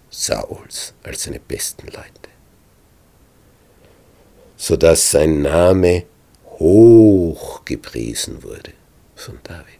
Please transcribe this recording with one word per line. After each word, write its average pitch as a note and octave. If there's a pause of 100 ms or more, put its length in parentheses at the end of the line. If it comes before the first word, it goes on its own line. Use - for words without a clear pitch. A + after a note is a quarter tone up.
Sauls, - (100)
als -
seine -
besten -
Leute. - (2250)
Sodass E2
sein D#2
Name F2+ (560)
hoch G2+
gepriesen -
wurde - (420)
von -
David. F2 (140)